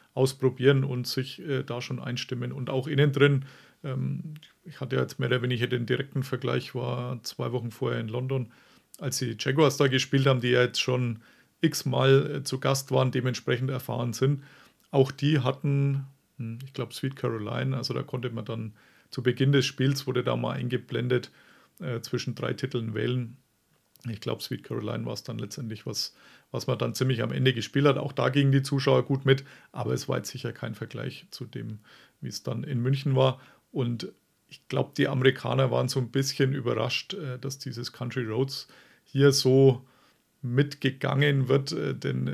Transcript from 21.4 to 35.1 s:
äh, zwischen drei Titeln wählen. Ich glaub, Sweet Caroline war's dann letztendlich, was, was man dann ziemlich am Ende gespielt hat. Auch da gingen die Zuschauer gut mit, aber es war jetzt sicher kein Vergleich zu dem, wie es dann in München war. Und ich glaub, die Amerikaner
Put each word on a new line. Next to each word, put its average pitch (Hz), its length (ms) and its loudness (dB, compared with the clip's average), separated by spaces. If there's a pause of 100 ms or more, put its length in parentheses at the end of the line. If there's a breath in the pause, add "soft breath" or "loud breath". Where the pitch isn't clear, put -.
äh, 123 220 -6
zwischen 120 340 -6
drei 120 200 -6
Titeln 113 400 -6
wählen. 120 420 -4 (720)
Ich 107 140 -8
glaub, - 180 -4
Sweet - 240 -8
Caroline 117 400 -6
war's 113 180 -8
dann 113 160 -10
letztendlich, 110 460 -10
was, - 320 -8 (340 soft breath)
was 120 160 -6
man 113 120 0
dann 120 160 -4
ziemlich 127 280 0
am 117 80 -2
Ende 131 220 2
gespielt 117 320 0
hat. 139 140 4
Auch - 140 -4
da 127 180 0
gingen 139 220 4
die 135 100 4
Zuschauer 135 420 2
gut 135 220 -2
mit, 135 180 6 (260 loud breath)
aber 120 220 -4
es - 160 -4
war 127 80 0
jetzt - 140 -6
sicher 120 240 -8
kein 113 200 -8
Vergleich 113 560 -10
zu - 140 -14
dem, 110 360 -10 (420 soft breath)
wie 127 60 -10
es - 140 -12
dann 123 220 -6
in 135 160 -4
München 135 360 0
war. 131 220 4 (320 loud breath)
Und 120 400 -4 (380)
ich - 200 -20
glaub, 135 260 -2
die 143 140 2
Amerikaner 131 640 2